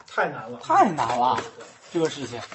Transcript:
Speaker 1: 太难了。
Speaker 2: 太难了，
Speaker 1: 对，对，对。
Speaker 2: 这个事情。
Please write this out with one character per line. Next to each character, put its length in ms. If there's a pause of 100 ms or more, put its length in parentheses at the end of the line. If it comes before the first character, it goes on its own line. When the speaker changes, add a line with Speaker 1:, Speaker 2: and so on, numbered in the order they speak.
(140)
Speaker 1:
太 140
难 240
了。 100
Speaker 2:
太 300
难 160 (100)
了， 200
Speaker 1:
对， 60
对， 160
对。 60 (280)
Speaker 2:
这 80
个 80
事 180
情。 100 (180)